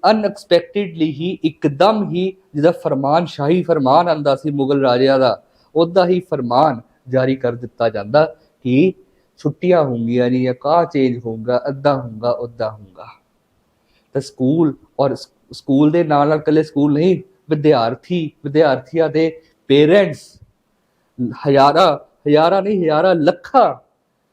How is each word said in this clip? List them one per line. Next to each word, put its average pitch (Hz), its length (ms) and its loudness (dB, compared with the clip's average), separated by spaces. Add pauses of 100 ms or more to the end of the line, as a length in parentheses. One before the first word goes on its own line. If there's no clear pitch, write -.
(120)
ਅਨਐਕਸਪੈਕਟਿਡਲੀ 175 1000 -2
ਹੀ, 165 320 -6
ਇੱਕਦਮ 180 680 0
ਹੀ, 180 240 -4 (220)
ਜਿਹਦਾ 147 160 2
ਫਰਮਾਨ, 151 540 -2
ਸ਼ਾਹੀ 156 380 -4
ਫਰਮਾਨ 151 440 2
ਆਉਂਦਾ 147 280 0
ਸੀ 151 160 -8
ਮੁਗਲ 139 300 -2
ਰਾਜਿਆਂ 131 380 2
ਦਾ, 120 240 0 (320)
ਉਹਦਾ 170 320 2
ਹੀ 180 120 0
ਫਰਮਾਨ 131 600 -2 (280)
ਜਾਰੀ 131 260 0
ਕਰ 120 200 -4
ਦਿੱਤਾ 120 340 -4
ਜਾਂਦਾ 107 460 -2 (280)
ਕਿ 143 300 2 (440)
ਛੁੱਟੀਆਂ 175 460 0
ਹੋਣਗੀਆਂ 123 460 -2
ਨਹੀਂ, 127 140 -2
ਜਾਂ 127 100 -2
ਕਾਹ 156 320 0
ਚੇਂਜ 127 400 -2
ਹੋਊਗਾ, 113 420 -4
ਅੱਧਾ 139 340 -2
ਹੋਊਗਾ, 117 300 -6
ਉੱਦਾਂ 117 400 -8
ਹੋਊਗਾ। 101 360 -20 (1080)
ਤਾਂ 139 80 -4
ਸਕੂਲ 139 560 -2 (220)
ਔਰ 139 160 0
ਸ-, - 120 -18 (240)
ਸਕੂਲ 147 400 0
ਦੇ 170 120 0
ਨਾਲ 147 260 2
ਨਾਲ 156 80 0
ਇਕੱਲੇ 151 260 0
ਸਕੂਲ 147 300 0
ਨਹੀਂ, 160 280 0 (280)
ਵਿਦਿਆਰਥੀ, 151 840 0 (120)
ਵਿਦਿਆਰਥੀਆਂ 151 680 0
ਦੇ 160 320 -2 (260)
ਪੇਰੈਂਟਸ, 151 720 2 (1120)
ਹਜ਼ਾਰਾਂ, 147 480 4 (320)
ਹਜ਼ਾਰਾਂ 165 320 4
ਨਹੀਂ, 196 220 -2
ਹਜ਼ਾਰਾਂ, 160 320 2
ਲੱਖਾਂ 175 600 0 (580)